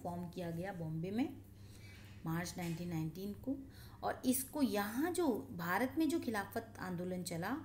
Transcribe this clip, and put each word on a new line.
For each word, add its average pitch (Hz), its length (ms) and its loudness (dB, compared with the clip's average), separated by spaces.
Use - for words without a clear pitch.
form 175 260 -2
किया 170 220 -2
गया 175 220 -2
Bombay 165 380 -2
में 240 260 2
March 170 320 0
nineteen 170 320 -2
नाइनटीन 170 440 -2
को। 262 220 -4
और 208 220 0
इसको 262 360 4
यहाँ 220 500 4
जो 339 400 4
भारत 185 460 2
में 320 120 6
जो 339 100 4
खिलाफत 220 600 -2
आंदोलन 180 440 -2
चला 175 420 0